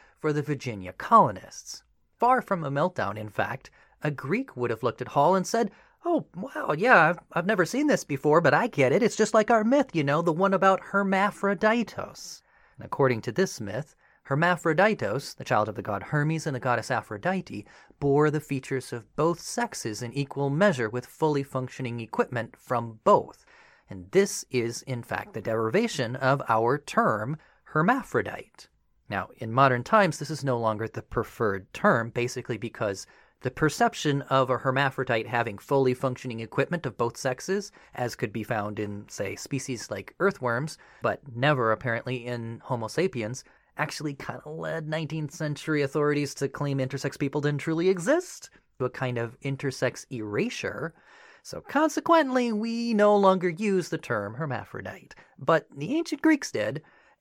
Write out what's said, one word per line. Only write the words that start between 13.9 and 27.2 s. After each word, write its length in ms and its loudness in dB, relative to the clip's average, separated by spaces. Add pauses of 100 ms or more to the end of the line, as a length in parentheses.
Hermaphroditos, 1040 2
the 80 -14
child 240 2
of 80 -6
the 60 -8
god 220 -4
Hermes 440 -2
and 80 -4
the 60 -8
goddess 280 0
Aphrodite, 760 -4 (340)
bore 320 4
the 80 0
features 540 -6
of 240 -12
both 240 0
sexes 600 -6
in 120 -10
equal 360 -2
measure 400 2
with 160 -6
fully 380 -2
functioning 560 -8
equipment 560 -4
from 480 -6
both. 420 2 (440)
And 220 -14
this 380 2
is, 340 -2
in 200 -8
fact, 300 -8
the 80 -8
derivation 760 0
of 320 2
our 300 4
term 600 0 (260)